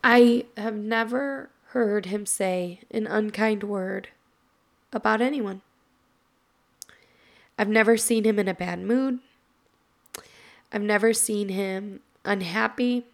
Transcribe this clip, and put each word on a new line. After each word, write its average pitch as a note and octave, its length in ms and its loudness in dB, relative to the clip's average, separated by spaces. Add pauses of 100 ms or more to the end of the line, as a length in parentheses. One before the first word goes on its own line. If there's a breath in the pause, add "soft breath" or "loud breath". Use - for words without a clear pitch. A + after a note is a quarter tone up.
I A#3+ 440 6 (100)
have G#3+ 200 -6
never A#3 720 -4 (180)
heard G#3 380 0
him G3+ 180 -4
say F#3 560 -4 (100)
an G#3+ 160 -4
unkind G#3 580 -2
word G3 440 -6 (840)
about A3 300 0
anyone. A#3 400 -2 (2000 soft breath)
I've G#3 100 0
never A3 300 4
seen A3 260 2
him G#3+ 140 4
in F#3+ 100 0
a F#3 60 -2
bad F3 240 -6
mood. B3 400 -2 (1500 loud breath)
I've G#3 80 -4
never G#3 320 2
seen G#3 380 -2
him F#3+ 500 -6 (240)
unhappy. A3 880 -2